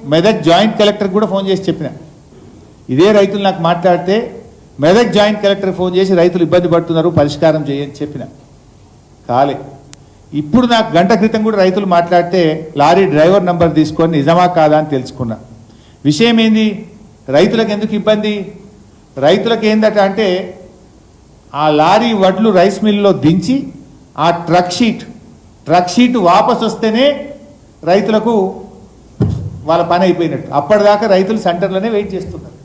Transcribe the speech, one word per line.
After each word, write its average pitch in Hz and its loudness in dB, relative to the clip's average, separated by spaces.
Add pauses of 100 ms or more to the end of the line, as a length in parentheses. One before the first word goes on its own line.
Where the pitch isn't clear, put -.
మెదక్ 170 0
జాయింట్ 185 2
కలెక్టర్ 202 0
కూడా 208 0
ఫోన్ 196 -4
చేసి 190 -2
చెప్పిన, 160 -6 (1000)
ఇదే 165 4
రైతులు 202 2
నాకు 175 -2
మాట్లాడితే 175 -2 (380)
మెదక్ 190 2
జాయింట్ 208 2
కలెక్టర్ 196 -2
ఫోన్ 180 -4
చేసి 190 2
రైతులు 175 2
ఇబ్బంది 175 2
పడుతున్నారు, 165 0
పరిష్కారం 156 0
చేయని 139 -6 (100)
చెప్పిన. 143 -10 (1080)
కాలే. 135 0 (760)
ఇప్పుడు 151 0
నాకు 220 0
గంట 190 4
క్రితం 220 0
కూడా 220 -2
రైతులు 190 0
మాట్లాడితే 175 0
లారీ 170 4
డ్రైవర్ 170 2
నంబర్ 170 0
తీసుకొని 156 0
నిజమా 165 2
కాదా 156 2
అని 151 -2
తెలుసుకున్నా. 123 -6 (680)
విషయం 226 2
ఏంది? 220 0 (400)
రైతులకు 202 2
ఎందుకు 208 -4
ఇబ్బంది? 208 -2 (680)
రైతులకు 208 0
ఏందట 214 2
అంటే, 196 -2 (960)
ఆ 151 0
లారీ 190 2
వడ్లు 190 2
రైస్ 196 2
మిల్లులో 202 2
దించి 175 0 (500)
ఆ 160 0
ట్రక్ 170 -2
షీట్, - -2 (640)
ట్రక్ 180 0
షీట్ 247 2
వాపస్ 214 2
వస్తేనే 233 -2 (540)
రైతులకు 208 0 (1000)
వాళ్ళ 170 0
పని 175 0
అయిపోయినట్టు. 165 -2
అప్పటిదాకా 208 2
రైతులు 196 0
సెంటర్లోనే 190 -4
వెయిట్ 208 -4
చేస్తున్నారు. - -12